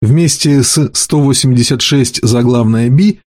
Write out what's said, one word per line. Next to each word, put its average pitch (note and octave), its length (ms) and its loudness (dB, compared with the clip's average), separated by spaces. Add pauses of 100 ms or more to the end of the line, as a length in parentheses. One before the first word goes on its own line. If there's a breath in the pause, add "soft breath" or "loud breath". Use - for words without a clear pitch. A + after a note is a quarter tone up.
вместе C#3+ 600 0
с C#3+ 300 -2
сто - 280 -2
восемьдесят B2+ 640 0
шесть C#3 400 -2
заглавная A#2+ 680 0
«Би» F#3+ 300 2 (160)